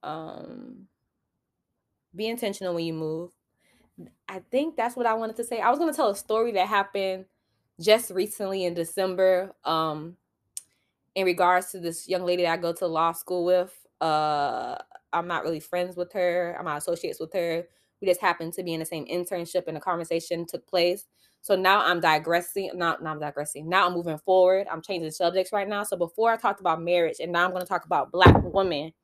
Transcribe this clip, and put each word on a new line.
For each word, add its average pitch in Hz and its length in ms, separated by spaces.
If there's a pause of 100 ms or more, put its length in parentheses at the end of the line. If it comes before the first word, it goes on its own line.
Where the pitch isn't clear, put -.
Um, 160 840 (1300)
be 214 120
intentional 202 460
when 170 120
you 165 80
move. 160 380 (1000)
I 190 120 (100)
think 302 240
that's 240 200
what 240 100
I 226 100
wanted 226 220
to 233 60
say. 233 180
I 226 80
was 277 100
gonna 320 140
tell 254 160
a 202 60
story 226 380
that 190 140
happened 196 580 (560)
just 214 300
recently 196 540
in 170 80
December, 185 800 (120)
um, 160 520 (1000)
in 190 100
regards 180 460
to 190 80
this 165 280
young 185 180
lady 175 180
that 165 100
I 165 40
go 170 160
to 175 140
law 165 260
school 180 320
with. 180 280 (280)
Uh, 147 760 (360)
I'm 175 140
not 170 160
really 165 160
friends 180 360
with 175 180
her. 180 460
I'm 180 60
not 151 120
associates 170 420
with 160 140
her. 170 320 (360)
We 196 60
just 180 140
happened 170 320
to 190 100
be 175 100
in 160 60
the 160 60
same 160 220
internship 175 600
and 160 100
a 147 40
conversation 170 640
took - 220
place. 180 380 (360)
So 202 140
now 190 300
I'm 175 160
digressing. 170 760
Not, 170 280
not 156 160
digressing. 151 500
Now 185 180
I'm 180 60
moving 170 260
forward. 185 520
I'm 160 100
changing 165 300
subjects 185 420
right 202 140
now. 208 160
So 196 140
before 196 340
I 226 60
talked 208 220
about 170 220
marriage, 170 400
and 170 100
now 175 140
I'm 185 80
gonna 180 120
talk 175 200
about 160 260
Black 180 320
women. 165 500 (100)